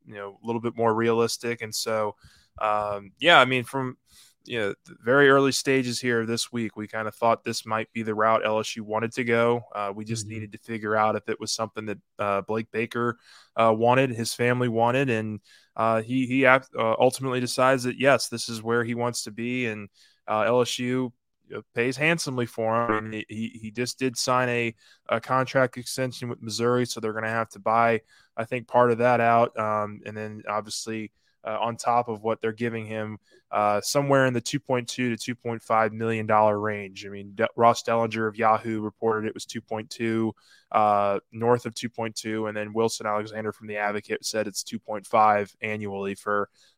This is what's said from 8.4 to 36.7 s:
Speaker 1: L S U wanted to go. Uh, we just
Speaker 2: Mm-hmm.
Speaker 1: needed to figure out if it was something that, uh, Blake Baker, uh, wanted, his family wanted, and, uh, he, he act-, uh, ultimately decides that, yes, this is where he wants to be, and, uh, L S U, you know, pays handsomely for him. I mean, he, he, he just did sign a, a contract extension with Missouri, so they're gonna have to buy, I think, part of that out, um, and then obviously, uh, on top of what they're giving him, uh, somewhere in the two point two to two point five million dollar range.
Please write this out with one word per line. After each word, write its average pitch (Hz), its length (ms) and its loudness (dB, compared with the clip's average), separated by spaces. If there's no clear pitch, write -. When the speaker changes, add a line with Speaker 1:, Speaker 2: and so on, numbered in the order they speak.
Speaker 1:
L 110 140 0
S - 160 -6
U 113 80 -10
wanted 110 300 -4
to 131 100 -4
go. 117 400 2
Uh, 101 220 -4
we 107 100 -10
just 110 220 -6
Speaker 2:
Mm-hmm. 107 80 -12
Speaker 1:
needed 107 160 -12
to 110 80 -16
figure 110 360 -4
out 110 200 4
if - 140 -6
it 110 100 -4
was 110 120 -8
something 110 360 -6
that, 104 100 -6
uh, 101 220 0
Blake 110 280 -4
Baker, 117 480 -4
uh, 113 200 6
wanted, 123 360 4
his 113 240 -4
family 123 320 2
wanted, 120 420 2
and, 110 300 -2
uh, 113 280 2
he, 127 240 -2
he 131 180 2
act-, 131 320 4
uh, 113 220 0
ultimately 127 400 2
decides 127 460 2
that, 123 140 -4
yes, 131 280 4
this 117 200 -8
is 113 140 -10
where 117 220 0
he 117 100 -4
wants 120 300 -4
to 110 80 -12
be, 120 340 -4
and, 107 240 -6
uh, 107 140 0
L 120 200 4
S - 160 -2
U, 127 340 -2
you - 80 -14
know, 113 80 -10
pays 123 240 0
handsomely 143 480 0
for 113 400 0
him. 113 60 0
I 107 100 0
mean, 110 260 -8
he, 107 80 -12
he, 110 280 -8
he 107 80 -10
just 120 260 -6
did 131 180 -2
sign 127 340 2
a, 117 260 -2
a 110 100 0
contract 131 560 0
extension 123 540 -6
with 120 140 -10
Missouri, 120 420 2
so 117 140 -8
they're 107 140 -4
gonna 110 160 -4
have 113 200 -2
to 101 100 -18
buy, 113 420 2
I 113 60 -2
think, 120 240 -6
part 123 240 6
of 113 80 2
that 120 220 4
out, 117 360 4
um, 107 480 -2
and 107 100 -10
then 107 320 -10
obviously, 107 640 -6
uh, 107 180 -6
on 113 160 -2
top 120 320 2
of 107 140 -6
what 113 180 -2
they're 113 100 -2
giving 113 360 -4
him, 110 320 -8
uh, 104 280 2
somewhere 139 460 2
in 127 80 2
the 117 80 0
two - 180 -4
point 123 280 -2
two 123 240 -2
to 113 40 -2
two 120 200 -8
point 117 260 -8
five 110 320 2
million 113 320 -2
dollar 107 340 4
range. 101 460 -6